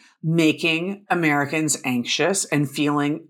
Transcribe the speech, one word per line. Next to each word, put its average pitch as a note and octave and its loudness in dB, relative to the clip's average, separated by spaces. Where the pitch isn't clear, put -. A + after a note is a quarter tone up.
making E3 0
Americans D#3 0
anxious C#3 0
and D3 0
feeling D3 -2